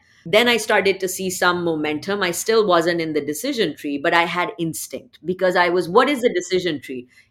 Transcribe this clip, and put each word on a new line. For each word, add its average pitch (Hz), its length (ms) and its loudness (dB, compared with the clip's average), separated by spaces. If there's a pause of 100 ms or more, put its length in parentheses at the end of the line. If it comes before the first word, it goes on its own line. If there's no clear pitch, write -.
(260)
Then 208 220 4
I 240 80 4
started 196 460 0
to 190 80 -2
see 190 200 -6
some 175 360 0
momentum. 156 580 -2
I 175 80 0
still 220 340 2
wasn't 170 360 2
in 160 100 -4
the 151 80 -2
decision 156 560 -4
tree, 143 220 -6
but 165 160 0
I 170 100 6
had 175 340 -4
instinct 156 680 -8
because 180 320 0
I 180 100 4
was, 170 220 0
what 247 200 4
is 277 120 -2
the 240 120 2
decision 175 460 -2
tree? 127 300 -12 (220)